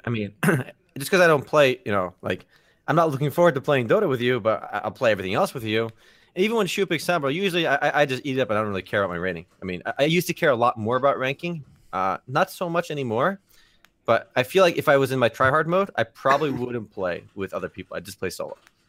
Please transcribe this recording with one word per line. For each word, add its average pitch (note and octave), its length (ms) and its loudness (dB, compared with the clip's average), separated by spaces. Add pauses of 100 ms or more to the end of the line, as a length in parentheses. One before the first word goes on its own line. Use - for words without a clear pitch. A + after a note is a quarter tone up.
I B2 40 -4
mean, G#2+ 300 -6
<clears throat> - 580 -2
just C3+ 120 -8
'cause F#3 120 4
I F3 60 8
don't D3+ 180 4
play, C#3 400 4
you A#2 60 -4
know, F#2 300 -2
like, G2 240 -6 (420)
I'm C#3+ 80 0
not E3 160 4
looking C#3 200 -2
forward E3+ 240 4
to C3+ 60 -2
playing C3 260 0
Dota F#3+ 200 2
with C3 120 -2
you, B2 220 2
but G#2+ 220 0
I, - 200 -8
I'll G#2 80 -4
play A#2 200 2
everything F#2+ 240 -2
else E3 180 0
with B2 100 -10
you. A2 220 -2 (500)
And F3+ 80 0
even A3 140 0
when G#3 100 0
Shu G3 180 -2
picks E3+ 200 -4
Sombra, D3 280 0
usually F3 340 0
I, C3+ 80 2
I, D3 260 0
I D3 40 4
just C3 200 -4
eat C3 120 -2
it C3 40 2
up A2+ 80 -2
and G#2+ 80 0
I G#2+ 40 2
don't G#2+ 80 -4
really G2 120 -4
care G2+ 220 0
about F2+ 100 -2
my F2 60 -4
rating. F2 260 -4 (160)
I F#2+ 40 -10
mean, F2+ 200 -6
I, A2+ 140 -4
I C3+ 60 2
used E3+ 220 0
to E3+ 60 -4
care E3 160 0
a C3 60 2
lot A#2 220 2
more A2+ 200 -2
about C3 200 2
ranking. C#3 460 -6 (300)
Uh, F#2 240 -2 (100)
not D3+ 240 -2
so F3+ 180 -6
much E3+ 220 -4
anymore. C#3 480 -2 (680)
But - 300 2
I B2+ 80 2
feel F#3 200 4
like F3 140 2
if C#3 120 0
I C#3+ 80 6
was C3+ 140 2
in C3 80 -2
my A#2+ 100 4
tryhard C#3 380 0
mode, F#3 280 0
I A#2 80 0
probably C#3+ 480 0
<laughs> - 0 -
wouldn't A#2+ 400 -6
play F2+ 320 -4 (120)
with F#2+ 180 -6
other F2+ 160 -6
people. - 260 -14
I'd F2 100 -8
just G2+ 140 -16
play F#2+ 100 -4
solo. - 280 -10 (320)